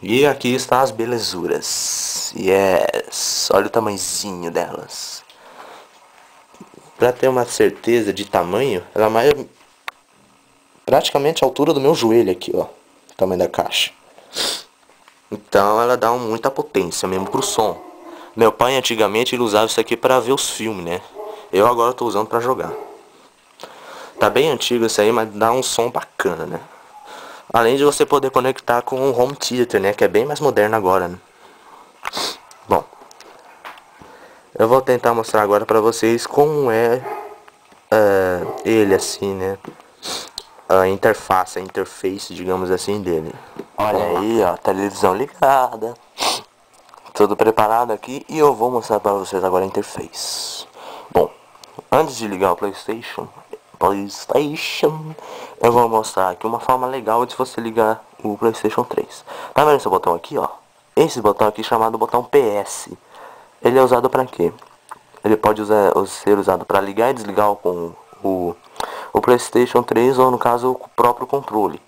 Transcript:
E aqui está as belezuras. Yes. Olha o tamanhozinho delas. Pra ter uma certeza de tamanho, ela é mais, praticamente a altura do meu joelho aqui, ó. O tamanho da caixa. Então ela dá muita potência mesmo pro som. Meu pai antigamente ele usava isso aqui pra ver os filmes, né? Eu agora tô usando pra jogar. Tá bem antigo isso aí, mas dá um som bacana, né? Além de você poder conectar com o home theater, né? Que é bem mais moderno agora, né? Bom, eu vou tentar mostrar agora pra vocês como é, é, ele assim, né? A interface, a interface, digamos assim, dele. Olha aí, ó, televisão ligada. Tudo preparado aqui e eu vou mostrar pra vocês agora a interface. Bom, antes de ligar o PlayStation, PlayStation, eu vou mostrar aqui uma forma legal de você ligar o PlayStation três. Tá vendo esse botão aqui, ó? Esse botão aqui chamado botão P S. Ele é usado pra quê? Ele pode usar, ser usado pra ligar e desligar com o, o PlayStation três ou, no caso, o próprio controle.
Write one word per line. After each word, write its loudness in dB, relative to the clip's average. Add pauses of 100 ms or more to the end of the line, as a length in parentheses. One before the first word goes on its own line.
E 2
aqui 0
está 0
as 0
belezuras. -6
Yes. 0
Olha 4
o -6
tamanhozinho -4
delas. -8 (1700)
Pra 2
ter 0
uma 0
certeza 0
de -6
tamanho, -2 (100)
ela 2
é 4
mais, 2 (1500)
praticamente 2
a 2
altura 0
do 0
meu 4
joelho 4
aqui, -4
ó. 0
O -14
tamanho 0
da 2
caixa. -2 (1400)
Então 2
ela 2
dá 0
muita -2
potência -4
mesmo -4
pro -4
som. -2 (560)
Meu 6
pai 0
antigamente 0
ele 0
usava 2
isso -2
aqui -2
pra 2
ver -2
os -2
filmes, -8
né? -6 (520)
Eu 6
agora 2
tô -6
usando -2
pra -2
jogar. -4 (1500)
Tá 4
bem 2
antigo 0
isso 0
aí, 6
mas 0
dá 0
um 0
som -2
bacana, -6
né? -10 (920)
Além 4
de 2
você 2
poder 2
conectar 0
com -2
o -2
home 2
theater, 0
né? 0
Que 0
é 4
bem 2
mais -6
moderno 2
agora, 2
né? -10 (1500)
Bom, 2 (1700)
eu 4
vou 6
tentar 2
mostrar 0
agora 2
pra 4
vocês 2
como 2
é, 2 (880)
é, 2 (240)
ele 4
assim, -2
né? -6 (1080)
A 6
interface, 0
a -10
interface, -6
digamos -4
assim, -2
dele. -4 (440)
Olha -2
aí, 0
ó, 0
televisão 0
ligada. 0 (1160)
Tudo 2
preparado 2
aqui -10
e -6
eu 6
vou 0
mostrar -2
pra 0
vocês -2
agora 2
a -4
interface. -8 (460)
Bom, 2 (600)
antes 2
de -8
ligar 0
o 0
PlayStation, -10 (500)
PlayStation, -2 (460)
eu 4
vou 4
mostrar 0
aqui -8
uma -4
forma 0
legal -2
de -12
você -6
ligar 0 (200)
o -4
PlayStation 0
três. -6 (280)
Tá 4
vendo 6
esse -2
botão 0
aqui, -8
ó? -4 (480)
Esse 2
botão 2
aqui -2
chamado 0
botão 0
P 2
S. -2 (680)
Ele 4
é 8
usado 4
pra 0
quê? -2 (720)
Ele 4
pode 2
usar, 4 (140)
ser 0
usado 0
pra 0
ligar 0
e 0
desligar 0
com -6 (300)
o, -2 (560)
o 2
PlayStation 4
três 2
ou, 6
no 0
caso, 2
o -8
próprio 2
controle. -2